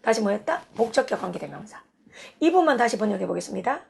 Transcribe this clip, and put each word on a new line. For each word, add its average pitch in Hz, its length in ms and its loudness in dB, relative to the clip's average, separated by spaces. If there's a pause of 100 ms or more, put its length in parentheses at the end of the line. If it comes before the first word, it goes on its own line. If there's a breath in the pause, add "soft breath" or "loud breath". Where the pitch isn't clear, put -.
다시 226 180 2
뭐였다? 208 420 -2 (120)
목적격 226 460 0
관계대명사. 175 600 -10 (600 loud breath)
이 320 100 4
부분만 330 260 6
다시 233 220 2
번역해 196 280 -2
보겠습니다. 180 640 -4